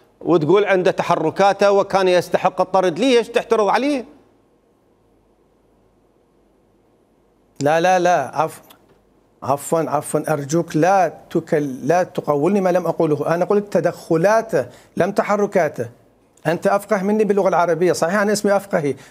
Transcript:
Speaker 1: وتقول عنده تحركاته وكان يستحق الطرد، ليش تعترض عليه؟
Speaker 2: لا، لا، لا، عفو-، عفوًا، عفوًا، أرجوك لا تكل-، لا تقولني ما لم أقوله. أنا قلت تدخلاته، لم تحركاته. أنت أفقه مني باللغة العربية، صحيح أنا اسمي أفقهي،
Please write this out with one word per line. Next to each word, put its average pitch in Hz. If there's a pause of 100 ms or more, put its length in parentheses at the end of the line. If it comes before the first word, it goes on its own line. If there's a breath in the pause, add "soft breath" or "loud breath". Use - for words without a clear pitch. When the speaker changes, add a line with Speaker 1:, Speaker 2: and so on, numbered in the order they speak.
(200 loud breath)
Speaker 1:
وتقول 170
عنده 185
تحركاته 190
وكان 196
يستحق 180
الطرد، 185
ليش 240
تعترض 214
عليه؟ 247 (3500)
Speaker 2:
لا، 151
لا، 185
لا، 170 (160)
عفو-، - (800)
عفوًا، 143
عفوًا، 151
أرجوك 156
لا 175 (180)
تكل-، 147
لا 165
تقولني 170
ما 185
لم 175
أقوله. 151
أنا 175
قلت 202
تدخلاته، 175 (300 loud breath)
لم 185
تحركاته. 202 (600)
أنت 165
أفقه 202
مني 214
باللغة 196
العربية، 170
صحيح 170
أنا 208
اسمي 202
أفقهي، 165 (160 loud breath)